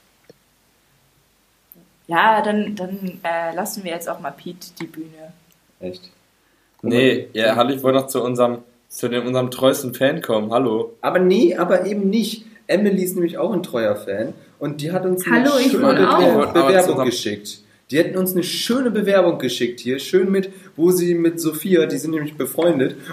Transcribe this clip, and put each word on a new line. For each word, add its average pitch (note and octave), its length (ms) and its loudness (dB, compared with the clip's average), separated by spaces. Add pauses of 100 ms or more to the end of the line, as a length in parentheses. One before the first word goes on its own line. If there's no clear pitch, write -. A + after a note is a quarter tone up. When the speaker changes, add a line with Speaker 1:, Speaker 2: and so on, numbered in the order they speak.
(2000)
Speaker 1:
Ja, G3+ 340 4
dann, G#3 340 -2
dann, F#3 480 -8
äh, E3+ 320 -4
lassen G3 280 -8
wir E3+ 80 -8
jetzt E3+ 160 -10
auch - 120 -8
mal C#3 120 -10
Pete - 360 -16 (120)
die E3 80 -10
Bühne. D#3+ 460 -18 (460)
Speaker 2:
Echt? - 300 -14 (760)
Speaker 3:
Nee, B2 440 2
Speaker 2:
Okay. - 60 -20
Speaker 3:
ja, A2 220 0
hallo, A#2+ 180 2
ich C3 100 -6
wollte C3 160 4
noch C3 80 -2
zu A#2+ 160 -4
unserem, A#2+ 360 0 (280)
zu - 220 -6
dem, A#2+ 180 -2
unserem B2+ 240 -2
treuesten C3 420 0
Fan D3+ 280 0
kommen. G#2+ 300 -2
Hallo. A#2 500 0
Speaker 2:
Aber D3+ 180 0
nee, G3 380 4
aber F3+ 280 0
eben G3+ 240 -2
nicht. - 360 -2 (220)
Emily F#3+ 360 2
ist F3+ 120 -6
nämlich E3+ 220 -2
auch F3 160 -2
ein F3 100 -2
treuer G#2+ 340 -2
Fan G2 360 -6 (260)
und D3 220 -8
die D#3+ 120 -6
hat F#3 120 -2
uns F#3 200 -2
Speaker 4:
Hallo, B3+ 280 2
Speaker 2:
eine B3+ 120 2
Speaker 4:
ich A#3+ 60 2
Speaker 2:
schöne C4 220 4
Speaker 4:
bin F#3+ 120 4
auch. D4+ 140 4
Speaker 2:
Be-, F4+ 60 6
Speaker 3:
Aber - 280 4
Speaker 2:
Bewerbung F3+ 280 6 (100)
Speaker 3:
zusammen. C3+ 180 0
Speaker 2:
geschickt. - 500 -6 (320)
Die C#3 60 -2
hätten F#3 200 2
uns F#3 160 -2
eine F3 100 0
schöne B3 480 -2
Bewerbung F#3+ 480 2
geschickt B2 420 -4
hier, C3 180 -4
schön G3 320 2
mit, F#3+ 200 0 (260)
wo E3+ 140 4
sie F3 240 2
mit E3 260 0
Sophia, D#3+ 440 2
die D3+ 120 -2
sind D#3 140 -6
nämlich D3+ 260 -4
befreundet D3+ 580 0 (180)